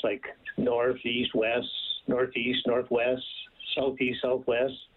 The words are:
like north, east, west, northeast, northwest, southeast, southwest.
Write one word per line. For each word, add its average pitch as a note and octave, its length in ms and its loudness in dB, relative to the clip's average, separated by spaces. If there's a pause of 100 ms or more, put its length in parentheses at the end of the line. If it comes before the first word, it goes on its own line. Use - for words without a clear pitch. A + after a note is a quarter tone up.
like G#2 200 0 (340)
north, B2 460 2
east, A#2+ 300 0
west, A#2 340 2 (400)
northeast, B2 600 0
northwest, B2 560 2 (520)
southeast, C3 460 0
southwest. B2+ 520 2 (240)